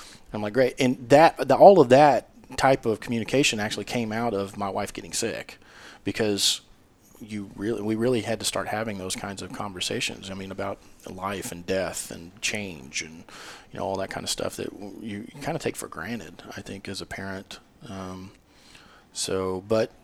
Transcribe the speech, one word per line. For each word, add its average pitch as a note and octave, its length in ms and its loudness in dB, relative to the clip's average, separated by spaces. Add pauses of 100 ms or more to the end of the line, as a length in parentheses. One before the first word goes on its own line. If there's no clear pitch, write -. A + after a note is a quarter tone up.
(320)
I'm G#2+ 100 -6
like, G#2 120 -4
"Great." B2+ 260 2
And B2+ 300 2
that, C#3+ 400 8
the, C3+ 60 6
all F3 260 12
of A#2+ 80 6
that C3 400 8 (260)
type C3+ 300 2
of A2 160 0
communication A#2+ 580 0
actually G#2 240 -4
came A2+ 300 -4
out A#2 200 -2
of G2 220 -4
my G2+ 140 -4
wife G2+ 240 -4
getting F2+ 180 -14
sick, - 460 -6 (480)
because G#2 560 0 (580)
you G#2 380 -10
really, G#2 240 -2
we A2 140 0
really A#2 260 2
had G#2+ 180 -4
to G2 60 -6
start - 240 -4
having G#2+ 300 -6
those F#2 160 -8
kinds G2+ 260 -10
of F#2+ 100 -12
conversations. G2+ 800 -6
I - 20 -10
mean, F#2+ 180 -10
about G2 260 -8 (320)
life F#2 420 -8
and F2 140 -14
death F2+ 440 -4
and E2+ 220 -14 (100)
change E2 600 -8
and, D#2+ 240 -14 (480)
you - 60 -10
know, F2+ 60 -4
all F#2+ 120 -4
that F#2+ 140 -6
kind - 120 -8
of - 60 -6
stuff - 280 -4
that - 140 -8
w-, G2 300 -16
you A2 400 -12
kinda D3+ 180 -6
take - 160 -6
for - 120 -12
granted, F#2+ 560 -12 (120)
I G2 60 -12
think, G2 260 -14
as F#2+ 140 -8
a E2+ 40 -12
parent. G2 540 -12 (300)
Um, F#2 420 -12 (800)
so, F#2+ 560 -4
but A2+ 240 2 (120)